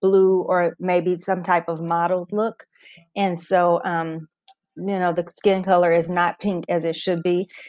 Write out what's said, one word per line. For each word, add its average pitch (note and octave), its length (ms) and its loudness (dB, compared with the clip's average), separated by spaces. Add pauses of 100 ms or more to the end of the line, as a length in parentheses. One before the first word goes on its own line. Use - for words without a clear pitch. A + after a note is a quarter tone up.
blue, F#3+ 400 4
or F3 360 0
maybe F3+ 380 0
some F3+ 260 -4
type F3 260 0
of E3 120 -6
mottled E3+ 520 -2
look. G#3+ 340 -4 (500)
And F#3 240 -2
so, F3 420 2
um, E3 460 -6 (480)
you F#3+ 220 -4
know, F3+ 160 0
the E3+ 160 -2
skin F#3+ 320 0
color F3+ 280 4
is E3+ 200 2
not F3 280 0
pink F#3+ 300 -4
as E3 160 -2
it E3 120 -4
should F3 260 -4
be, F3+ 260 0 (200)